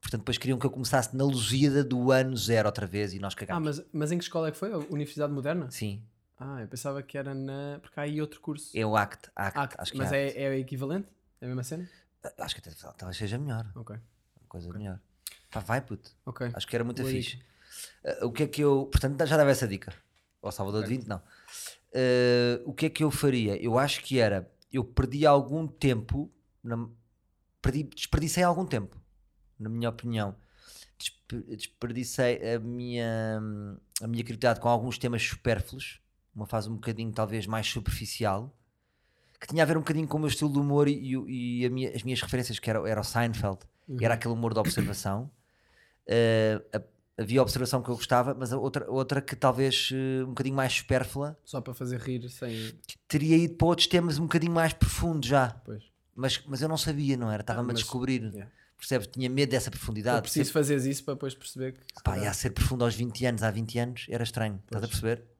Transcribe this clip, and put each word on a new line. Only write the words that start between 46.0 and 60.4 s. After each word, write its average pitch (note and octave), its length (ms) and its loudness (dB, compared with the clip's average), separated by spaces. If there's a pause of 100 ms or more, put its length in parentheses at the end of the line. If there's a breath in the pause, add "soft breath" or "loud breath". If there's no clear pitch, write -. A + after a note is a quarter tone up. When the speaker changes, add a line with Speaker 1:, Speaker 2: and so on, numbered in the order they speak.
Speaker 1:
Ah, A2 680 4
a, - 460 -10
havia A#2 160 4
a - 40 8
observação B2 380 0
que B2 80 -6
eu A#2+ 60 0
gostava, B2 400 2
mas B2 180 -4
a C3+ 60 -2
outra, C3+ 300 -4
outra C3+ 300 0
que C3+ 160 -6
talvez, C3 560 2
eh, C3 320 0
um B2+ 40 -4
bocadinho C3 280 -2
mais C3 180 2
supérflua. C#3 720 -2
Speaker 2:
Só - 160 -8
para B2 140 -8
fazer B2 260 -6
rir B2 300 -6
sem A2+ 420 -8 (360)
Speaker 1:
Teria D#3 280 6
ido E3 200 6
para E3 120 4
outros E3+ 200 6
temas F3 320 4
um E3+ 40 2
bocadinho E3+ 300 2
mais E3 200 4
profundos - 540 2
já. C3 220 6 (160)
Speaker 2:
Pois. G#2+ 180 -12 (320)
Speaker 1:
Mas, B2+ 300 0
mas C3+ 160 -6
eu D#3 80 0
não D#3+ 80 0
sabia, C#3+ 400 0
não A#2 140 0
era? G#2 100 -2
Estava-me A#2 260 -2
Speaker 2:
Ah, B2 40 -2
Speaker 1:
a - 20 -2
Speaker 2:
mas A#2 80 0
Speaker 1:
descobrir. B2+ 400 -2 (100)
Speaker 2:
Yeah. G2+ 200 -12 (260 soft breath)
Speaker 1:
Percebes? B2+ 300 -2
Tinha B2+ 200 -4
medo C3 220 2
dessa A#2+ 220 0
profundidade. A2+ 460 -2
Speaker 2:
Eu G#2+ 40 2
preciso D3 240 0